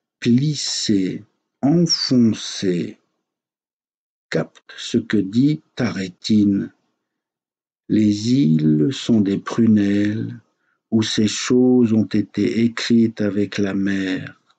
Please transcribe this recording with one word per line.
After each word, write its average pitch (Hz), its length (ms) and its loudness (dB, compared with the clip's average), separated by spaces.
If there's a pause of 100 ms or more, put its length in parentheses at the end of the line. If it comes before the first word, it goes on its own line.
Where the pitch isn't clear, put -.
(200)
plissée, 120 1040 -2 (400)
enfoncée. 120 1400 0 (1300)
Capte - 480 -8
ce - 220 -2
que 113 180 -2
dit 120 440 0 (140)
ta 117 160 -2
rétine. 98 800 0 (1160)
Les 107 440 2
îles 151 580 2
sont 120 280 0
des 98 200 0
prunelles 107 1000 0 (500)
où 113 140 2
ces 107 240 0
choses 123 640 2
ont 110 120 2
été 104 580 -2
écrites 113 560 0
avec 101 380 -4
la 98 160 -2
mer 98 680 -4 (180)